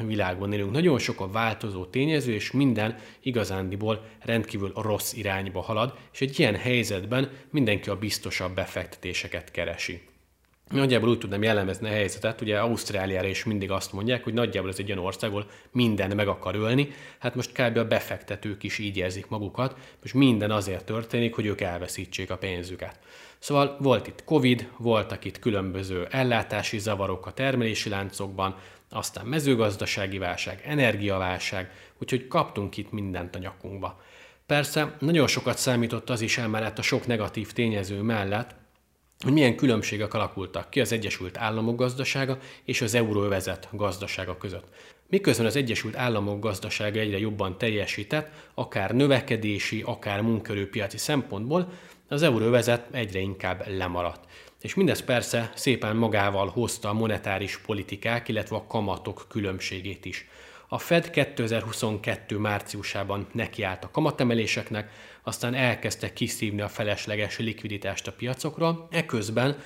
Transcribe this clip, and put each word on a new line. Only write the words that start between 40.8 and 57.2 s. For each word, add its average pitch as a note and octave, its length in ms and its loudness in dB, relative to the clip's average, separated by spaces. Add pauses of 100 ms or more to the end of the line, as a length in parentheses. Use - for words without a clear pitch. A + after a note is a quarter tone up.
az A#2 120 2
Egyesült G2 460 -4
Államok A2 380 0
gazdasága B2+ 640 0 (260)
és - 160 -2
az A2+ 140 2
euróövezet G2+ 800 2
gazdasága F#2+ 640 -4
között. F#2 280 -10 (440)
Miközben C#3+ 380 4
az A2 100 2
Egyesült A2+ 400 0
Államok G2+ 440 0
gazdasága G#2 580 -2
egyre G#2 200 0
jobban G2+ 400 -2
teljesített, A2 720 -2 (240)
akár G#2 360 -2
növekedési, A2 960 2
akár G#2 340 -2
munkaerőpiaci G#2+ 800 -2
szempontból, C#3+ 760 0 (360)
az C#3+ 140 0
euróövezet A#2+ 680 6
egyre G#2 280 -4
inkább F#2+ 500 -2
lemaradt. F2 560 -2 (380)
És G#2+ 120 -8
mindez E3 300 4
persze A#2 500 0
szépen A2 420 2
magával G2+ 500 4
hozta G#2+ 420 -2
a G#2 40 0
monetáris G2+ 680 0